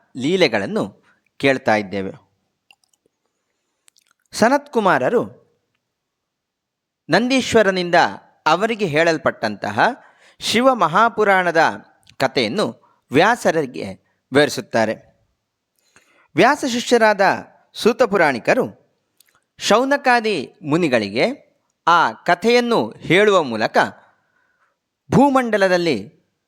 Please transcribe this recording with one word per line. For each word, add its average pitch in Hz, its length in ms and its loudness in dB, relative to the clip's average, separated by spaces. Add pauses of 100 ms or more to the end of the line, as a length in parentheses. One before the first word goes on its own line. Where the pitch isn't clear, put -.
(180)
ಲೀಲೆಗಳನ್ನು 135 840 -2 (340)
ಕೇಳ್ತಾ 131 380 0
ಇದ್ದೇವೆ. 98 360 -6 (2250)
ಸನತ್ಕುಮಾರರು 202 1200 -2 (1600)
ನಂದೀಶ್ವರನಿಂದ 196 840 0 (520)
ಅವರಿಗೆ 208 380 -2
ಹೇಳಲ್ಪಟ್ಟಂತಹ 123 960 -2 (600)
ಶಿವ 247 360 0
ಮಹಾಪುರಾಣದ 185 960 0 (460)
ಕಥೆಯನ್ನು 131 640 -2 (320)
ವ್ಯಾಸರಿಗೆ 165 680 0 (500)
ವಿವರಿಸುತ್ತಾರೆ. 117 920 -2 (1120)
ವ್ಯಾಸ 269 320 2
ಶಿಷ್ಯರಾದ 226 540 0 (520)
ಸೂತಪುರಾಣಿಕರು 190 1160 0 (680)
ಶೌನಕಾದಿ 240 960 0 (100)
ಮುನಿಗಳಿಗೆ 135 600 0 (640)
ಆ 160 240 2
ಕಥೆಯನ್ನು 214 760 0
ಹೇಳುವ 190 540 2
ಮೂಲಕ 117 340 -4 (1300)
ಭೂಮಂಡಲದಲ್ಲಿ 190 1000 0 (360)